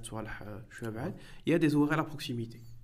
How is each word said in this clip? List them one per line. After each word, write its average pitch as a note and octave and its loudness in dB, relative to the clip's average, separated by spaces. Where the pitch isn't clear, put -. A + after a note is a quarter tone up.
soit A2 -6
là, G#2 -6
euh, G2+ -8
je - -16
suis A#2 -6
à A2+ -2
Bâle, A#2+ -4
il - 4
y - 8
a E3+ 8
des D3+ 6
O D3 8
R D#3 4
L D#3 4
à D#3 2
proximité, A#2 -4